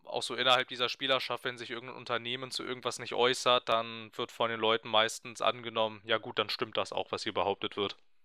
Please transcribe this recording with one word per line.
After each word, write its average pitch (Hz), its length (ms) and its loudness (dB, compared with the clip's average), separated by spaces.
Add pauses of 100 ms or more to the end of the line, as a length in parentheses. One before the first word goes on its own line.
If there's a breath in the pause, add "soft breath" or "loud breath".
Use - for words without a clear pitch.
auch 123 180 -4
so 131 120 -4
innerhalb 123 340 4
dieser 123 200 -2
Spielerschaft, 131 560 0
wenn 123 140 -4
sich 117 120 -8
irgendein 120 280 -10
Unternehmen 123 520 -4
zu - 140 -4
irgendwas 123 340 -4
nicht 120 160 -6
äußert, 123 540 4
dann 113 480 -2
wird 120 160 -4
von 117 180 0
den 113 100 -2
Leuten 113 280 4
meistens 110 540 0
angenommen: 110 640 0
"Ja 113 140 2
gut, 117 200 -10
dann 107 120 2
stimmt 110 280 -4
das 98 140 0
auch, 92 200 -4
was 101 120 -4
hier 104 100 -4
behauptet 98 420 0
wird." 101 220 -2 (260)